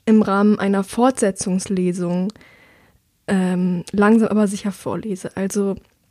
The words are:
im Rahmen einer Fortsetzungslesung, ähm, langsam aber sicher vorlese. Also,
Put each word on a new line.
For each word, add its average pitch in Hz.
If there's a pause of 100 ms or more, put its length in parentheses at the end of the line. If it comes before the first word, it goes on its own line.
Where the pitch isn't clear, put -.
im 220
Rahmen 202
einer 196
Fortsetzungslesung, 185 (960)
ähm, 180
langsam 214
aber 208
sicher 202
vorlese. 185
Also, 196 (360)